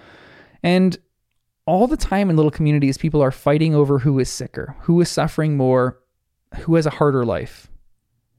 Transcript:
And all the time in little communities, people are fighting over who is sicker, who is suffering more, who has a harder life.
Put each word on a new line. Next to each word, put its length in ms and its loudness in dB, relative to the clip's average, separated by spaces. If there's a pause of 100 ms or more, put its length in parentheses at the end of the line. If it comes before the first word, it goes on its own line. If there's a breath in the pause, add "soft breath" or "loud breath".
(640 loud breath)
And 340 2 (680)
all 200 2
the 120 0
time 320 -2
in 60 2
little 160 2
communities, 460 0
people 240 -2
are 100 0
fighting 440 0
over 240 2
who 180 0
is 120 -2
sicker, 520 -12
who 200 2
is 80 0
suffering 460 -2
more, 440 0 (640)
who 140 0
has 100 2
a 60 -2
harder 340 0
life. 440 -6 (680)